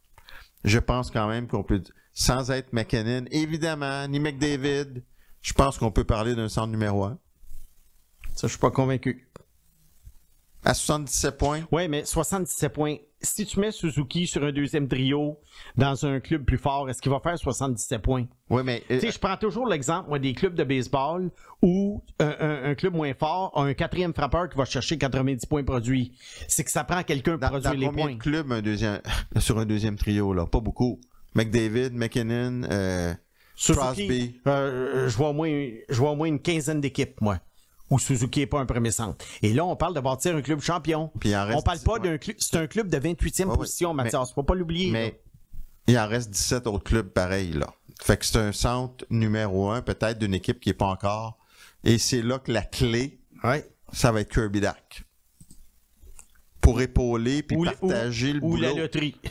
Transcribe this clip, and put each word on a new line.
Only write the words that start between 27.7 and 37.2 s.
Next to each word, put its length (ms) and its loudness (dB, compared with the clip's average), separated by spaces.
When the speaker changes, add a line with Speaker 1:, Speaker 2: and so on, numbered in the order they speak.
Speaker 1:
dans 60 0
Speaker 2:
les 80 2
Speaker 1:
combien 180 0
Speaker 2:
points. 100 -4
Speaker 1:
de 40 -10
clubs 320 0
un 100 0
deuxième, 400 0
<laughs> 200 -4
sur 200 2
un 60 0
deuxième 320 0
trio, 360 2
là ? 120 2
Pas 160 2
beaucoup. 380 -2
McDavid, 560 2
McKinnon, 800 -2
euh, 440 0
Speaker 2:
Suzuki, 260 4
Speaker 1:
Crosby. 640 -2
Speaker 2:
euh, 640 0
je 80 0
vois 120 2
au 40 0
moins, 360 0
je 80 -2
vois 140 4
au 40 -2
moins 120 0
une 140 0
quinzaine 400 0
d'équipes, 400 -2